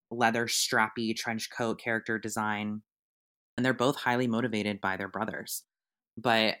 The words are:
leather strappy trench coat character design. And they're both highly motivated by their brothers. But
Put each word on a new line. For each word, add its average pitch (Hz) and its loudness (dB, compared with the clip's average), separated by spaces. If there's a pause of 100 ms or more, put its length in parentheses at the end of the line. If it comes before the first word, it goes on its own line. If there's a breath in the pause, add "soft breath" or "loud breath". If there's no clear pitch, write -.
(120)
leather 117 4
strappy 113 0
trench 113 -4
coat 113 -4
character 113 -2
design. 107 -4 (720)
And 123 2
they're 131 4
both 123 2
highly 123 0
motivated 107 -2
by 95 -2
their 98 -6
brothers. - -6 (540)
But 113 4